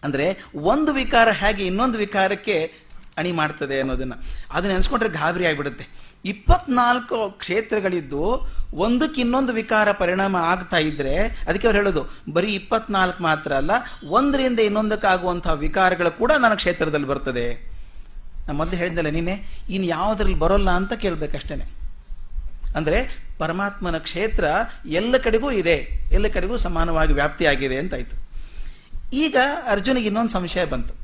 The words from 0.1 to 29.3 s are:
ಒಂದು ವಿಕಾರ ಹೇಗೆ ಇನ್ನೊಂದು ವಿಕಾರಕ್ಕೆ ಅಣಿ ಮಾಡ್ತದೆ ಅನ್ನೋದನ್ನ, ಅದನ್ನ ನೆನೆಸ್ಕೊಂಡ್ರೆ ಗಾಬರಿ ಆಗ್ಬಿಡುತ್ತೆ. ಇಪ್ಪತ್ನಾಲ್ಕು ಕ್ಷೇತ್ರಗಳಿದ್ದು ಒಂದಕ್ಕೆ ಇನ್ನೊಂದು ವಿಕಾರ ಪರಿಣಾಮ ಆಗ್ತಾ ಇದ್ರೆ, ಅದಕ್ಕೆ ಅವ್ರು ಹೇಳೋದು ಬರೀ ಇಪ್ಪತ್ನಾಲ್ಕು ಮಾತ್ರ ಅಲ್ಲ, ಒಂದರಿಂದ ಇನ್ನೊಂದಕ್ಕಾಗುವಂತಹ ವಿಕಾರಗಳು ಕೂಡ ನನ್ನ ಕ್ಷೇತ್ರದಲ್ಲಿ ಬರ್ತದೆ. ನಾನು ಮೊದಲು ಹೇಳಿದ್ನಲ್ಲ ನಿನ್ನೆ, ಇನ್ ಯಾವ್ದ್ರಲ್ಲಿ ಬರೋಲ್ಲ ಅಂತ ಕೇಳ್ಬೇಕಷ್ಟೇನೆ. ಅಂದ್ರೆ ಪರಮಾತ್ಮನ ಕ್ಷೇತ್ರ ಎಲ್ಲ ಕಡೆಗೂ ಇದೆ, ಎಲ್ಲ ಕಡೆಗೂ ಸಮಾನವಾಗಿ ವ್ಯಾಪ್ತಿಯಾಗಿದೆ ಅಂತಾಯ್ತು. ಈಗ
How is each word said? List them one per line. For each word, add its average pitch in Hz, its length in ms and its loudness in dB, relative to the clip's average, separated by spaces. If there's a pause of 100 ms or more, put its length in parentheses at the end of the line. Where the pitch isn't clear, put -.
ಒಂದು 247 380 2
ವಿಕಾರ 247 380 4
ಹೇಗೆ 196 360 0
ಇನ್ನೊಂದು 220 320 0
ವಿಕಾರಕ್ಕೆ 190 760 0 (420)
ಅಣಿ 175 160 -2
ಮಾಡ್ತದೆ 147 480 -2
ಅನ್ನೋದನ್ನ, 131 320 -2 (380)
ಅದನ್ನ 180 180 -2
ನೆನೆಸ್ಕೊಂಡ್ರೆ 220 400 2
ಗಾಬರಿ 170 380 0
ಆಗ್ಬಿಡುತ್ತೆ. 143 420 -4 (360)
ಇಪ್ಪತ್ನಾಲ್ಕು 240 1040 2
ಕ್ಷೇತ್ರಗಳಿದ್ದು 175 1200 -2 (220)
ಒಂದಕ್ಕೆ 247 460 2
ಇನ್ನೊಂದು 247 320 2
ವಿಕಾರ 220 400 2
ಪರಿಣಾಮ 190 440 0
ಆಗ್ತಾ 180 400 0
ಇದ್ರೆ, 151 420 0 (300)
ಅದಕ್ಕೆ 185 180 2
ಅವ್ರು 208 120 6
ಹೇಳೋದು 165 540 -2
ಬರೀ 196 220 2
ಇಪ್ಪತ್ನಾಲ್ಕು 190 680 0
ಮಾತ್ರ 156 340 0
ಅಲ್ಲ, 143 140 2 (360)
ಒಂದರಿಂದ 262 540 2
ಇನ್ನೊಂದಕ್ಕಾಗುವಂತಹ 202 920 2
ವಿಕಾರಗಳು 170 580 2
ಕೂಡ 240 220 2
ನನ್ನ 240 220 4
ಕ್ಷೇತ್ರದಲ್ಲಿ 156 520 0
ಬರ್ತದೆ. 123 480 -2 (920)
ನಾನು 151 80 -4
ಮೊದಲು 160 220 -2
ಹೇಳಿದ್ನಲ್ಲ 170 320 -2
ನಿನ್ನೆ, 170 600 -2
ಇನ್ 190 160 -2
ಯಾವ್ದ್ರಲ್ಲಿ 190 540 2
ಬರೋಲ್ಲ 185 320 4
ಅಂತ 185 220 2
ಕೇಳ್ಬೇಕಷ್ಟೇನೆ. 156 920 -4 (920)
ಅಂದ್ರೆ 160 500 0 (120)
ಪರಮಾತ್ಮನ 175 600 -4
ಕ್ಷೇತ್ರ 180 460 -2 (420)
ಎಲ್ಲ 208 300 0
ಕಡೆಗೂ 240 340 2
ಇದೆ, 170 380 2 (240)
ಎಲ್ಲ 208 160 6
ಕಡೆಗೂ 190 280 0
ಸಮಾನವಾಗಿ 165 560 2
ವ್ಯಾಪ್ತಿಯಾಗಿದೆ 139 680 2
ಅಂತಾಯ್ತು. 139 500 -6 (840)
ಈಗ 285 240 0 (300)